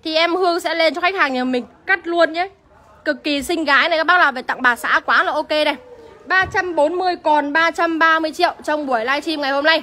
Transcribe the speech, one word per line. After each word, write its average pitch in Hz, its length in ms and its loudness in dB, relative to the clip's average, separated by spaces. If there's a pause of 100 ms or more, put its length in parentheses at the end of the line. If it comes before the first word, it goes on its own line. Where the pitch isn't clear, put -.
Thì 320 100 -6
em 330 200 2
Hương 359 260 0
sẽ 320 140 -4
lên 320 200 2
cho 339 60 -6
khách 359 140 0
hàng 302 180 0
nhà 254 120 -2
mình 254 200 -2 (220)
cắt 370 200 -2
luôn 330 260 2
nhé. 349 160 -4 (560)
Cực 294 200 -4
kỳ 285 180 -2
xinh 330 220 -2
gái 277 240 4
này, 330 100 0
các 320 60 0
bác 349 140 4
làm 294 160 4
về 247 80 -8
tặng 247 200 -6
bà 247 140 4
xã 262 300 0
quá 269 180 2
là 349 80 -2
ok 302 180 -4
này. 302 260 0 (500)
Ba 370 280 2
trăm 370 200 -2
bốn 311 200 2
mươi, 359 220 -2
còn 302 360 0
ba 330 180 2
trăm 330 280 -2
ba 320 200 4
mươi 311 140 -4
triệu 339 200 0 (120)
trong 302 220 -4
buổi 240 180 -2
livestream 294 360 -4
ngày 277 100 -2
hôm 277 140 -2
nay. 320 180 2